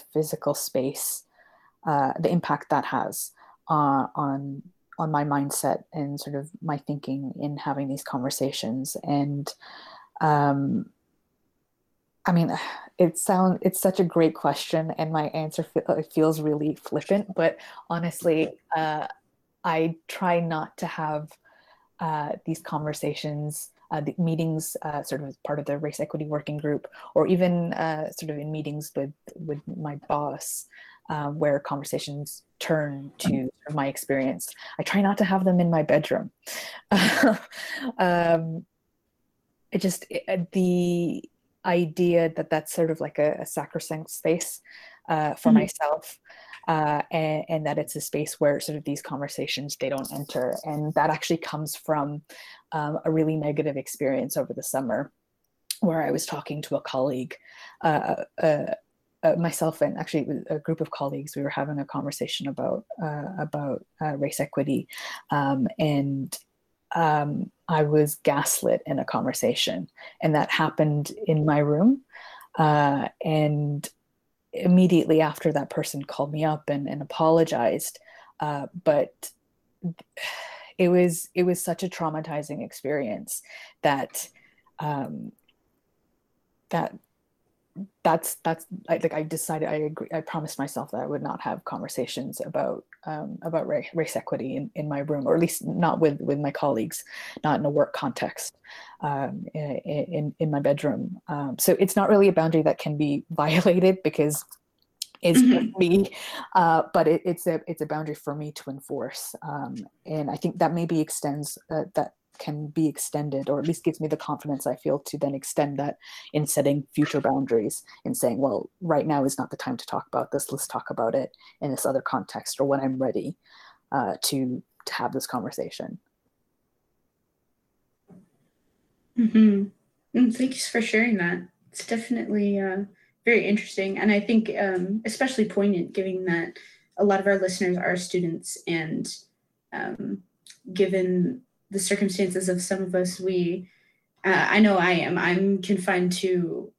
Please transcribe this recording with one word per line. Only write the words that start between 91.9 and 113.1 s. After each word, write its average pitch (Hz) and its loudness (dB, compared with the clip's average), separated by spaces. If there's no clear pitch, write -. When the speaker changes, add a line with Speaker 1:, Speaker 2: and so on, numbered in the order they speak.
Speaker 1:
about, - -4
um, 156 -8
about 160 -2
ra-, 143 0
race 160 -2
equity 135 -4
in, 143 -6
in 151 -6
my 143 -4
room, 143 -2
or 160 4
at 165 4
least - 0
not 165 2
with, 147 4
with 143 0
my 147 -2
colleagues, 143 -2
not 151 2
in - -2
a 143 0
work 147 2
context, - -6
um, 139 -4
in, 147 -4
in, 151 -2
in 156 2
my 143 0
bedroom. 143 0
Um, 143 -4
so 180 4
it's 190 2
not 196 4
really 202 8
a 185 6
boundary 160 4
that 156 2
can 151 -4
be 147 0
<laughs> - -10
violated 180 4
because 151 0
it's 175 8
Speaker 2:
Mm-hmm. 254 10
Speaker 1:
just - 0
me, 185 4
uh, 165 6
but 165 6
it, 160 4
it's 175 -2
a, 160 0
it's 165 -6
a 165 -4
boundary 156 -4
for - -6
me 151 -8
to - -12
enforce. 135 -8
Um, 143 -8
and 151 -4
I - -4
think 175 -2
that 165 2
maybe 165 0
extends, 147 -4
uh, 156 -2
that - -2
can 151 -6
be 156 2
extended, 143 -4